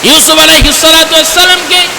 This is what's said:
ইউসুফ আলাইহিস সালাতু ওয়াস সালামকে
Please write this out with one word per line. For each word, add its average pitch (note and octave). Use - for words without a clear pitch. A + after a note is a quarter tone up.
ইউসুফ D#4
আলাইহিস D#4
সালাতু D#4+
ওয়াস D#4
সালামকে F4+